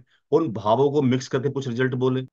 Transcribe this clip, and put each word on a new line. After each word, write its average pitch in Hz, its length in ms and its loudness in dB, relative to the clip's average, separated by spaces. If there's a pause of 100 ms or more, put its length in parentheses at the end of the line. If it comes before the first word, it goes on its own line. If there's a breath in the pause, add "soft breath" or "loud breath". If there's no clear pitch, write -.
(320)
उन 151 200 2
भावों 113 400 2
को 147 120 2
मिक्स 127 240 0
करके 139 220 -2
कुछ 135 180 -6
रिजल्ट 127 280 -2
बोले। 127 360 0